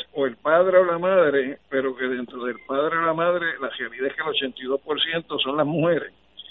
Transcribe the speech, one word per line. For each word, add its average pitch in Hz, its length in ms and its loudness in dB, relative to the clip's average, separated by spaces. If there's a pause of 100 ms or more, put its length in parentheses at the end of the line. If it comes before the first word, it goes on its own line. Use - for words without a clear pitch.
(140)
o 139 140 0
el 117 80 -4
padre 180 420 4
o 185 80 8
la 170 140 0
madre, 151 580 2 (140)
pero 131 240 0
que 127 100 -4
dentro 123 380 -6
del 120 140 -6 (100)
padre 151 300 0
o 165 40 0
la 165 120 0
madre 170 340 0 (120)
la 131 100 -6
realidad 123 400 -6
es - 40 -8
que - 80 -8
el 156 60 -4
ochenta 135 340 -4
y 131 40 -12
dos 135 140 -2
por 151 220 -4
ciento 165 380 -4
son 139 180 -2
las 151 80 2
mujeres, 160 480 0 (380)